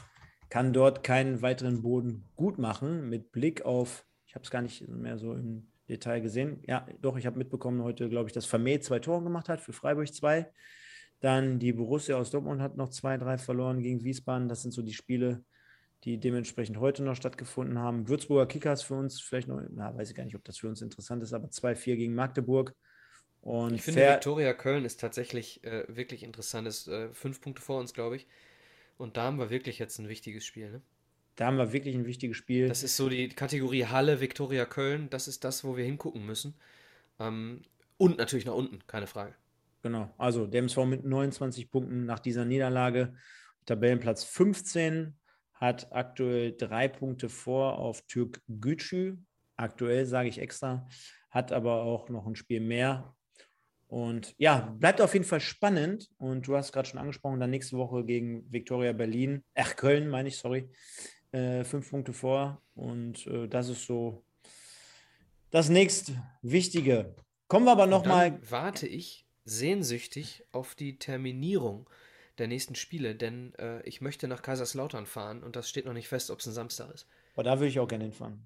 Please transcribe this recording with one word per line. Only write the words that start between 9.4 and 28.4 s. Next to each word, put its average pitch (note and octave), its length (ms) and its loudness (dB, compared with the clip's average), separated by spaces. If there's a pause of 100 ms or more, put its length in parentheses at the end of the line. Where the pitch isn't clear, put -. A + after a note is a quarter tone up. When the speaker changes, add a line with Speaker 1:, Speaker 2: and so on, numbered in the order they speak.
Speaker 1:
hat, D#3+ 100 -2
für - 140 -14
Freiburg D3 400 0
zwei. D#3+ 380 2 (680)
Dann C3 380 4
die A#2+ 120 4
Borussia B2+ 460 0
aus B2 120 -2
Dortmund C#3+ 320 -2
hat C#3 140 -4
noch C3+ 140 -4
zwei, C3+ 280 -2
drei B2+ 200 -2
verloren B2+ 440 0
gegen B2 220 -2
Wiesbaden. B2+ 460 -2
Das A#2 120 -6
sind A#2+ 100 -8
so A#2+ 100 -6
die A2 120 -6
Spiele, B2 500 0 (600)
die A#2+ 160 -4
dementsprechend A#2 580 -2
heute C#3 260 2
noch C3 120 0
stattgefunden B2+ 640 -4
haben. A#2+ 300 -2
Würzburger C#3 360 4
Kickers C#3+ 380 -2
für C#3 120 -6
uns C3+ 260 -4
vielleicht B2+ 260 -4
noch, C3 140 -6 (100)
na, G#2 240 -8
weiß A2 140 -6
ich - 60 -14
gar C3 100 -8
nicht, G2+ 100 -10
ob G2 80 -14
das - 140 -16
für A2+ 100 -8
uns G#2+ 140 -6
interessant A2+ 420 -8
ist, A#2 100 -6
aber A2 160 -6
zwei A#2+ 240 0
vier A#2+ 220 0
gegen A#2 180 0
Magdeburg. C3 640 0 (640)
Und A#2 360 -2
Speaker 2:
Ich A2 60 -4
finde, D#3 200 4
Speaker 1:
Fer- C#3 140 12
Speaker 2:
Viktoria C#3+ 380 2
Köln C3+ 300 0
ist A#2 160 -6
tatsächlich, A#2 640 -8
äh, A2+ 240 -6
wirklich A#2+ 340 -10
interessant. A2+ 460 -8
Ist, G#2 220 -8
äh, A2+ 240 -6
fünf C3+ 260 -8
Punkte C3 220 -12
vor C3+ 180 -4
uns, B2 140 -8
glaub A#2 200 -4
ich. C3 140 -10 (720)